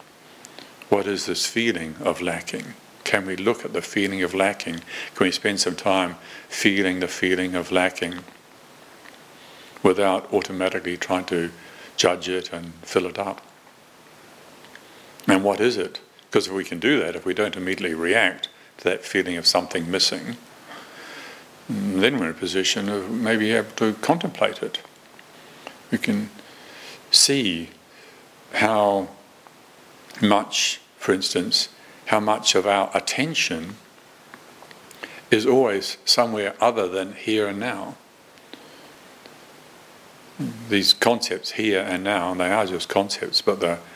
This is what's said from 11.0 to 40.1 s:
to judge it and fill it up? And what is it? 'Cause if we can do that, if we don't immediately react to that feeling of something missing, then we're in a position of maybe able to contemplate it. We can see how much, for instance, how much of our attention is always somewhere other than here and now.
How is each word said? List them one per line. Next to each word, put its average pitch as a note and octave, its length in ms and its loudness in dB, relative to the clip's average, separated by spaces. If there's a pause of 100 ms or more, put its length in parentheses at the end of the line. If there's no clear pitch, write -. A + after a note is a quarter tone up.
to E2+ 240 0 (460)
judge F2+ 320 2
it F#2 240 -4
and E2 300 -10
fill F2+ 240 0
it F2 120 -8
up? G2 220 -4 (1900)
And F#2+ 160 4
what G2 180 2
is A#2 160 2
it? F#2 240 -6 (300)
'Cause G2 160 4
if F#2 60 -8
we F#2+ 120 -2
can F2 140 -8
do A#2+ 220 4
that, E2+ 160 -2
if E2+ 80 -8
we F2+ 100 0
don't G#2 220 0
immediately F#2 380 -2
react F2+ 540 2 (300)
to - 60 -8
that F2+ 200 0
feeling F2 320 -2
of E2+ 100 0
something F2 440 0
missing, E2 460 0 (1300)
then G2+ 500 2
we're F2+ 80 0
in D#2+ 40 -2
a D#2 40 -6
position F#2+ 540 0
of G2+ 220 -4
maybe A2 420 2
able A2 200 0
to A2 220 2
contemplate - 680 0
it. - 160 -6 (1120)
We - 80 0
can G#2+ 320 -2 (800)
see G2 600 2 (840)
how G#2 540 2 (1120)
much, G#2 600 2 (180)
for - 140 2
instance, - 560 0 (380)
how G#2+ 120 4
much G#2+ 380 2
of F#2 100 4
our G2+ 280 4
attention A#2+ 840 -2 (1500)
is A2 160 4
always B2 580 4
somewhere A2 560 2
other A2+ 280 4
than F#2+ 260 -4
here G#2+ 320 2
and G2+ 140 -4
now. A2 360 -6 (2750)